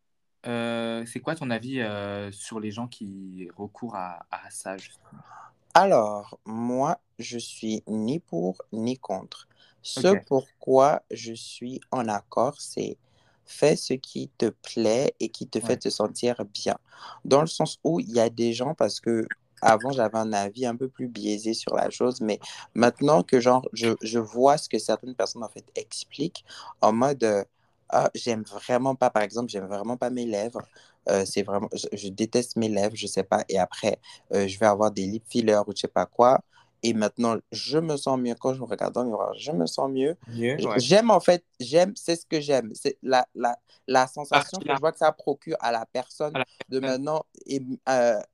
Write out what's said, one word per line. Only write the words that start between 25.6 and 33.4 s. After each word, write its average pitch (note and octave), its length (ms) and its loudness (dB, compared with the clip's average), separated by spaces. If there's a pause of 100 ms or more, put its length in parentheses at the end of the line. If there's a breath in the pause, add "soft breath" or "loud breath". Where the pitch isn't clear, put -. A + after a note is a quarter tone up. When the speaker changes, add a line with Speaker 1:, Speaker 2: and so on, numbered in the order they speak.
Speaker 2:
expliquent - 680 -8 (380 loud breath)
en G#2+ 120 6
mode, B2+ 300 2
euh, « G#2 200 2 (500)
Ah, C3+ 220 4
j'aime A2 280 -4
vraiment B2 520 0
pas, B2+ 140 2
par G#2+ 120 2
exemple, G#2+ 280 -4
j'aime F#2+ 180 -6
vraiment G#2 300 -6
pas B2 120 -2
mes B2 160 -4
lèvres. A2 360 -4 (480 soft breath)
Euh, G2 160 4
c'est G2+ 180 -2
vraiment, G2+ 300 -2
je, - 180 -6
je G2+ 160 -8
déteste A2+ 480 -2
mes A2+ 140 0
lèvres, G#2 260 0
je G#2 100 -8
sais G2 180 -2
pas. » - 260 0